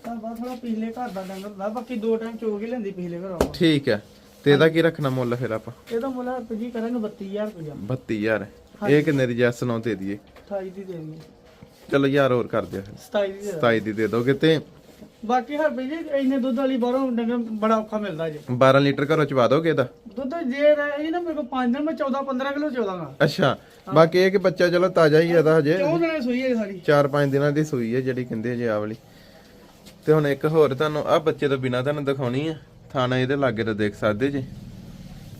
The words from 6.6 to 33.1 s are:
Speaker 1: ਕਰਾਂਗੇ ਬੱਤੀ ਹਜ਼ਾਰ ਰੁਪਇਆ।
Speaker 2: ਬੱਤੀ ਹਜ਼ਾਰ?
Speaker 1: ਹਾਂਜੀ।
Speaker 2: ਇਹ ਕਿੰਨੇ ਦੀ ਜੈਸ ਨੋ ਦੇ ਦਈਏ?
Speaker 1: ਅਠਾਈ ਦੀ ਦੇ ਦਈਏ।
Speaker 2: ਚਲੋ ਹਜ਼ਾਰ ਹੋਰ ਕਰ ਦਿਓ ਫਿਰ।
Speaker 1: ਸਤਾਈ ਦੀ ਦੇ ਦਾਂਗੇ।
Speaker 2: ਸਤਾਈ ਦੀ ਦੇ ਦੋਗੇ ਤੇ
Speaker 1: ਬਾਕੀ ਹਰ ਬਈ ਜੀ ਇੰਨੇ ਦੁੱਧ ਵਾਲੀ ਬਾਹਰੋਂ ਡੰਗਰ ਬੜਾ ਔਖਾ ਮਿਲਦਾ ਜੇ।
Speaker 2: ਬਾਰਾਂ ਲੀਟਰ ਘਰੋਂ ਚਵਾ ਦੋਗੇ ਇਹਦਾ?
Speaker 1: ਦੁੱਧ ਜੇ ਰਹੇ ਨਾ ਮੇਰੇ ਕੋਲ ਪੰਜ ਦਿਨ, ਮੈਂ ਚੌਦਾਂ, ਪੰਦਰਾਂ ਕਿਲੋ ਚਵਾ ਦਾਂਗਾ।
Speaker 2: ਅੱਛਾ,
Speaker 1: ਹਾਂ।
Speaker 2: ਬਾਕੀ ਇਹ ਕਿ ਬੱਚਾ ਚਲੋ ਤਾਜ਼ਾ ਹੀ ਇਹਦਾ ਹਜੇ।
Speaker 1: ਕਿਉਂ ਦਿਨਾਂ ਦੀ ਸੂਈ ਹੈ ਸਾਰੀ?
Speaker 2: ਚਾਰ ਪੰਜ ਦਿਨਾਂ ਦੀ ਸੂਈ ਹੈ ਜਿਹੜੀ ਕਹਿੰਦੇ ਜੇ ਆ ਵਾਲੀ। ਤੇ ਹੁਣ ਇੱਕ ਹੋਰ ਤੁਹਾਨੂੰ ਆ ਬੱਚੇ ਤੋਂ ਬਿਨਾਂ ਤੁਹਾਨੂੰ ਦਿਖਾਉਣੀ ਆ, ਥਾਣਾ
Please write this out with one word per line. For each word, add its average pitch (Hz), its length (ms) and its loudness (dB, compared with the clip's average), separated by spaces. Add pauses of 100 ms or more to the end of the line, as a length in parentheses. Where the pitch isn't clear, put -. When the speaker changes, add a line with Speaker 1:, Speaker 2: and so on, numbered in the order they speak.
Speaker 1:
ਕਰਾਂਗੇ 233 280 -4
ਬੱਤੀ 208 300 -8
ਹਜ਼ਾਰ 208 180 -6
ਰੁਪਇਆ। 160 280 -12
Speaker 2:
ਬੱਤੀ 113 440 -6
ਹਜ਼ਾਰ? 104 280 0 (360)
Speaker 1:
ਹਾਂਜੀ। 143 120 4
Speaker 2:
ਇਹ 151 100 6
ਕਿੰਨੇ 139 220 2
ਦੀ 120 80 -2
ਜੈਸ 120 280 2
ਨੋ 120 160 -2
ਦੇ 113 160 -2
ਦਈਏ? 98 220 -6
Speaker 1:
ਅਠਾਈ 190 540 -12
ਦੀ 190 140 -14
ਦੇ 185 80 -12
ਦਈਏ। 160 260 -12 (720)
Speaker 2:
ਚਲੋ 139 160 2
ਹਜ਼ਾਰ 135 260 4
ਹੋਰ 120 140 2
ਕਰ 107 180 -2
ਦਿਓ 95 180 -8
ਫਿਰ। 98 120 -16 (120)
Speaker 1:
ਸਤਾਈ 196 260 -2
ਦੀ 196 60 -12
ਦੇ 202 60 -12
ਦਾਂਗੇ। 185 140 -6
Speaker 2:
ਸਤਾਈ 117 220 4
ਦੀ 107 120 -4
ਦੇ 107 140 0
ਦੋਗੇ 120 260 0
ਤੇ 156 260 4 (680)
Speaker 1:
ਬਾਕੀ 254 320 -2
ਹਰ 302 140 0
ਬਈ 254 180 -6
ਜੀ 311 80 -6 (220)
ਇੰਨੇ 269 200 2
ਦੁੱਧ 247 200 0
ਵਾਲੀ 269 180 0
ਬਾਹਰੋਂ 254 360 0
ਡੰਗਰ 233 240 -2
ਬੜਾ 220 400 0
ਔਖਾ 220 220 -4
ਮਿਲਦਾ 165 320 -4
ਜੇ। 147 80 -12 (120)
Speaker 2:
ਬਾਰਾਂ 131 300 6
ਲੀਟਰ 139 320 2
ਘਰੋਂ - 120 4
ਚਵਾ 131 240 2
ਦੋਗੇ 160 220 4
ਇਹਦਾ? 135 160 2 (300)
Speaker 1:
ਦੁੱਧ 269 180 -6 (160)
ਜੇ 294 240 6
ਰਹੇ 294 360 -2
ਨਾ 349 100 -2
ਮੇਰੇ 330 140 -6
ਕੋਲ 285 120 -6
ਪੰਜ 247 300 0
ਦਿਨ, 294 80 -2
ਮੈਂ 320 100 -2
ਚੌਦਾਂ, 277 280 -2
ਪੰਦਰਾਂ 269 300 -4
ਕਿਲੋ 294 180 -2
ਚਵਾ 240 160 -2
ਦਾਂਗਾ। 170 280 -8 (100)
Speaker 2:
ਅੱਛਾ, 151 240 0 (400)
Speaker 1:
ਹਾਂ। - 60 -6
Speaker 2:
ਬਾਕੀ 165 240 6
ਇਹ 185 120 6
ਕਿ 196 80 0
ਬੱਚਾ 180 300 2
ਚਲੋ 175 200 4
ਤਾਜ਼ਾ 160 320 6
ਹੀ 170 100 4
ਇਹਦਾ 160 280 6
ਹਜੇ। 151 180 4
Speaker 1:
ਕਿਉਂ 302 220 2
ਦਿਨਾਂ 330 160 2
ਦੀ 302 60 -2
ਸੂਈ 247 220 -2
ਹੈ 254 120 0
ਸਾਰੀ? 202 320 -4
Speaker 2:
ਚਾਰ 143 220 6
ਪੰਜ 143 240 2
ਦਿਨਾਂ 143 200 2
ਦੀ 151 120 2
ਸੂਈ 120 300 -2
ਹੈ 135 60 2
ਜਿਹੜੀ 127 240 -4
ਕਹਿੰਦੇ 120 320 -4
ਜੇ 120 120 -2
ਆ 107 100 0
ਵਾਲੀ। 107 180 -4 (1120)
ਤੇ 151 60 4
ਹੁਣ 151 140 4
ਇੱਕ 139 200 0
ਹੋਰ 151 280 4
ਤੁਹਾਨੂੰ 151 320 0
ਆ 160 120 4
ਬੱਚੇ 151 300 0
ਤੋਂ 135 100 2
ਬਿਨਾਂ 127 240 -2
ਤੁਹਾਨੂੰ 147 220 -2
ਦਿਖਾਉਣੀ 135 440 -2
ਆ, 160 60 -4 (380)
ਥਾਣਾ 127 260 0